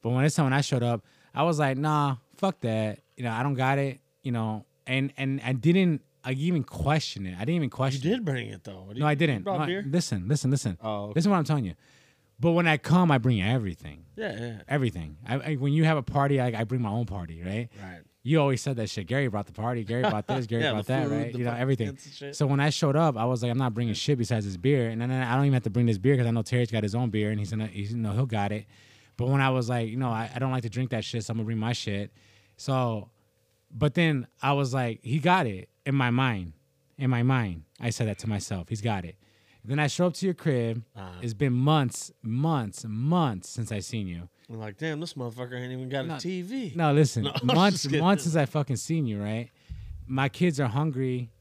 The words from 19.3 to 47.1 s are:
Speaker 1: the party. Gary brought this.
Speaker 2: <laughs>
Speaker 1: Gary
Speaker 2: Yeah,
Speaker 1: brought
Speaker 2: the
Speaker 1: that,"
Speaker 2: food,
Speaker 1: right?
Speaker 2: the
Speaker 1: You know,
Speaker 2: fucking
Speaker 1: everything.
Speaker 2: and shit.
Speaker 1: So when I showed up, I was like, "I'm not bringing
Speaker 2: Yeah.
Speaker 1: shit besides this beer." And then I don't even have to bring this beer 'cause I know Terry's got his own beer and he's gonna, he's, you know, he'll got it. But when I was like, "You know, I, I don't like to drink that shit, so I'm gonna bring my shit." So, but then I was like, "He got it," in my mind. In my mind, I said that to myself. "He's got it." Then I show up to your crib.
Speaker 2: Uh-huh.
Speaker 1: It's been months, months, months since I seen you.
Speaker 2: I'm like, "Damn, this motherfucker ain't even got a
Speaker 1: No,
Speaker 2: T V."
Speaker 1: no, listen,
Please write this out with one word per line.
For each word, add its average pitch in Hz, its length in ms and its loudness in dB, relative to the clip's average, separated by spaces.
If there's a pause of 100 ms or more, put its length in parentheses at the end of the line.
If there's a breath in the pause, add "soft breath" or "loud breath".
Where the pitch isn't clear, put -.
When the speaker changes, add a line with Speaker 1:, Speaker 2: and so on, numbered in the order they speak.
Speaker 1:
the - 80 -20
party. 117 300 -4
Gary 117 200 -2
brought 107 240 0
this. 127 180 -2
Speaker 2:
<laughs> - 20 -12
Speaker 1:
Gary 117 160 0
Speaker 2:
Yeah, 147 80 0
Speaker 1:
brought 104 140 -2
Speaker 2:
the 127 80 -2
Speaker 1:
that," 131 160 0
Speaker 2:
food, - 60 -2
Speaker 1:
right? 147 180 -2
Speaker 2:
the 120 60 -6
Speaker 1:
You 120 60 -2
know, 120 60 -2
Speaker 2:
fucking 120 100 -4
Speaker 1:
everything. 127 280 2
Speaker 2:
and 135 100 -10
shit. 143 360 -14
Speaker 1:
So 147 120 2
when 139 120 4
I 147 100 4
showed 143 260 2
up, 151 220 4
I 110 80 0
was 123 180 0
like, 120 80 0
"I'm 117 60 0
not 131 160 0
bringing 113 200 0
Speaker 2:
Yeah. - 60 -4
Speaker 1:
shit 147 180 2
besides 113 280 0
this 95 120 -4
beer." 123 320 2
And 113 120 -4
then 120 100 -2
I 127 240 0
don't 139 100 4
even 139 80 6
have 123 100 4
to - 60 0
bring 120 160 2
this 113 120 4
beer 127 200 4
'cause 123 100 4
I 117 40 2
know 117 100 0
Terry's 123 300 0
got 110 120 0
his 101 120 0
own 120 140 0
beer 107 220 0
and 107 80 -2
he's 101 120 -4
gonna, 110 160 -4
he's, 101 240 -6
you 117 60 -4
know, 113 160 -2
he'll 123 120 2
got 104 260 0
it. 104 140 -6 (540 soft breath)
But 123 80 0
when 139 140 4
I 135 80 6
was 127 180 0
like, 117 220 -2
"You 113 80 -6
know, 131 120 -2
I, 113 240 -4
I 123 60 -6
don't 131 120 0
like 127 120 -2
to 117 60 -4
drink 123 220 -4
that 110 120 -2
shit, 113 220 -4
so - 60 -6
I'm 113 60 -2
gonna 113 80 -2
bring 113 120 -2
my 113 160 0
shit." 101 360 -4 (460 soft breath)
So, 120 540 -2 (600)
but 143 240 0
then 156 320 2 (160)
I 135 120 2
was 139 200 0
like, 120 300 -2
"He 135 160 0
got 175 260 4
it," 95 220 -6 (180)
in 139 80 0
my 131 160 4
mind. 117 440 0 (440)
In 131 120 0
my 123 120 2
mind, 117 420 2 (180)
I 117 80 -2
said 113 180 -2
that 101 120 -2
to 107 100 -6
myself. 104 400 -4
"He's 107 120 -6
got 101 220 -2
it." 82 140 -14 (480 soft breath)
Then 131 120 -2
I 151 100 2
show 180 200 2
up 175 80 0
to - 100 -4
your 185 100 0
crib. 120 480 0 (120)
Speaker 2:
Uh-huh. 90 260 -14
Speaker 1:
It's 117 120 -4
been 127 180 0
months, 135 680 2
months, 123 680 -2
months 123 600 0
since 113 240 -6
I 104 60 -4
seen 101 280 -6
you. 85 220 -8 (200 soft breath)
Speaker 2:
I'm 113 80 -12
like, 107 200 -12
"Damn, 156 240 -6
this 170 140 -10
motherfucker 123 440 -8
ain't 127 140 -8
even 131 160 -8
got 135 160 -4
a - 20 -6
Speaker 1:
No, 160 100 -6
Speaker 2:
T 180 240 -6
V." 214 340 -6
Speaker 1:
no, 156 180 4
listen, 143 300 4